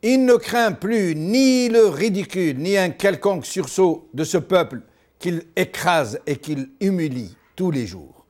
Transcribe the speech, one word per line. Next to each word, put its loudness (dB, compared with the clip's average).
Il 4
ne 6
craint 0
plus -2
ni 2
le 6
ridicule, -2
ni 0
un 2
quelconque -2
sursaut -2
de -4
ce -4
peuple 0
qu'il -4
écrase 0
et -2
qu'il -8
humilie -4
tous -2
les -2
jours. -18